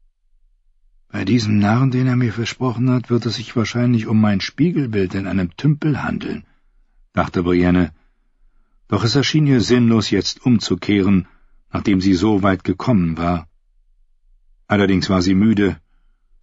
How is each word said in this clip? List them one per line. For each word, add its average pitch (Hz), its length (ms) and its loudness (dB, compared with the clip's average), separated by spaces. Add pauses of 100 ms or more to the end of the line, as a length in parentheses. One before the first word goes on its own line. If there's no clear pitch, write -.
(1080)
»Bei 101 160 -8
diesem 107 340 0
Narren, 120 320 2
den 127 160 0
er 127 80 0
mir 123 160 0
versprochen 117 580 -4
hat, 120 200 -2
wird 120 160 0
es 110 100 -4
sich - 220 -12
wahrscheinlich 117 500 0
um 110 140 2
mein 101 180 2
Spiegelbild 113 760 -2
in 95 120 -6
einem 90 300 -4
Tümpel 151 440 0
handeln«, - 440 -8 (640)
dachte 87 320 -2
Brienne. 90 480 2 (960)
Doch 101 160 -2
es 113 120 0
erschien 147 320 2
ihr 131 120 4
sinnlos, 113 520 2
jetzt - 340 -4
umzukehren, 98 840 0 (460)
nachdem 92 260 0
sie 95 140 2
so 98 280 2
weit 95 220 0
gekommen 87 540 -2
war. 85 320 -4 (1160)
Allerdings 98 420 0
war 92 120 2
sie 92 140 2
müde, 101 420 2 (640)